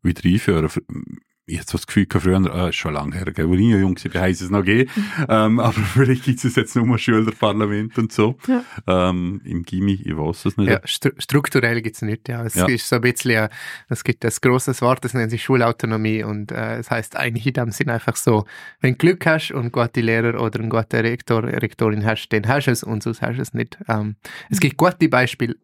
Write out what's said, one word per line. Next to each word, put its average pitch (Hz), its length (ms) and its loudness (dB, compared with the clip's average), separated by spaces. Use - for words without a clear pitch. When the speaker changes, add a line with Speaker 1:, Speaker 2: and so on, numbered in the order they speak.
Speaker 1:
wieder 87 260 -2
einführen. 90 380 2
F-, - 160 -4
ich - 100 -6
hab - 100 -12
so - 80 -4
das - 100 -8
Gefühl 98 200 2
gehabt, 90 180 -2
früher, 92 300 2
äh, 85 40 0
ist - 60 -4
schon 80 180 -6
lange 71 220 -6
her, 90 160 -6
gell, 80 160 -2
wo 87 60 2
ich 92 80 4
noch 110 180 6
jung 95 160 2
war, - 260 -4
heisst 92 200 0
es 90 80 -8
noch 101 160 2
gegeben. 120 320 2
Speaker 2:
Mhm. 202 320 -4
Speaker 1:
Ähm, 110 320 4
aber 110 100 4
<laughs> 101 220 -2
vielleicht 131 320 4
gibt's 123 180 0
es 127 140 0
jetzt - 180 -2
nur 120 240 4
Schülerparlament 107 960 0
und 113 140 0
so, 113 240 2
Speaker 2:
Ja. 247 180 0
Speaker 1:
ähm, 92 600 0
im 85 180 -4
Gymi, 95 300 0
ich 80 140 -4
weiß 78 260 -4
es - 140 -2
nicht. 101 120 2
Speaker 3:
Ja, 117 140 2
stru-, - 340 -2
strukturell 120 640 0
gibt's 110 200 -8
nicht, 107 260 -6
ja. 117 160 -8
Es 113 120 -6
Speaker 1:
Ja. 95 120 4
Speaker 3:
ist 120 220 -2
so 123 80 2
ein 113 40 0
bisschen, 120 440 2
äh, 107 40 -4
es - 160 -6
gibt - 220 -2
ein 113 60 2
grosses 127 400 2
Wort, 127 240 2
das 123 80 -4
nennt 117 180 0
sich 113 100 -4
Schulautonomie 110 840 0
und, 104 280 -6
äh, 113 280 -6
es 117 120 -8
heisst 117 240 -4
eigentlich 117 320 -2
in 131 60 -2
dem 117 180 -2
Sinn - 200 -2
einfach 117 260 -2
so, 110 260 2
wenn 127 140 2
du - 20 -20
Glück 180 280 2
hast 160 260 0
und 120 200 -4
gute 120 300 0
Lehrer 113 400 0
oder 113 180 -4
einen 113 100 -4
guten 113 280 0
Rektor, 113 480 0
Rektorin 107 600 -2
hast, 110 220 -2
dann 104 180 0
hast 135 220 0
du 135 40 2
es 113 120 -2
und 107 200 -6
sonst 117 180 -6
hast 120 160 -4
du 135 40 -6
es 120 120 -8
nicht. 117 240 -6
Ähm, 107 300 -4
es 202 100 -2
gibt 143 160 2
gute 170 320 2
Beispiele 123 560 0